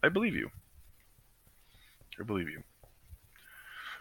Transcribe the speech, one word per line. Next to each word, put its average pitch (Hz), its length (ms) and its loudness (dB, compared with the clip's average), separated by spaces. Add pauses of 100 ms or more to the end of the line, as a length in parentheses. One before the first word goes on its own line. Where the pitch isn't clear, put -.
I - 80 10
believe 202 240 4
you. 58 160 0 (1700)
I - 40 -8
believe 98 260 0
you. - 120 -10 (1400)